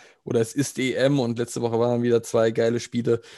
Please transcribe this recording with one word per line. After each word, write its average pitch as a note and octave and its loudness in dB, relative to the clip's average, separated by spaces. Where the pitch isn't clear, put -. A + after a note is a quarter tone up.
oder A#2 0
es A2+ -2
ist C#3 -4
E B2+ 0
M C3+ 2
und A#2 -2
letzte A#2+ -4
Woche A#2 0
waren A#2+ 0
wieder A#2 2
zwei A2+ 2
geile A#2 0
Spiele. A#2 -2